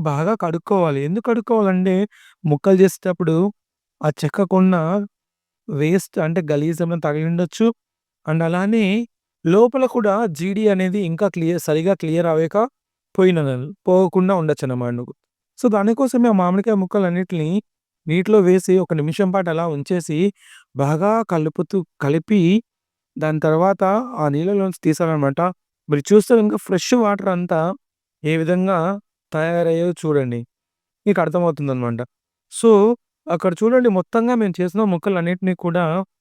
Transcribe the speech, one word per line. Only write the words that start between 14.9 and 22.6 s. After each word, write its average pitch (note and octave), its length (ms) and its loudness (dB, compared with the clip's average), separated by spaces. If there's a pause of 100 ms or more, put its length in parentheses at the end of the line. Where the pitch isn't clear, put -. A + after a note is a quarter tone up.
So C4 100 2
దానికోసమే A#3 600 2
ఆ G#3 100 4
మామిడికాయ F#3+ 360 0
ముక్కలన్నిటిని F3+ 720 -2 (580)
నీటిలో F#3+ 340 2
వేసి F#3 380 2
ఒక E3+ 140 -4
నిమిషం D#3+ 380 -2
పాటు F#3 180 -2
అలా E3 180 -2
ఉంచేసి D#3 520 -4 (560)
బాగా D#3 360 0 (180)
కలుపుతూ, D#3 500 -2 (200)
కలిపి E3 420 0 (760)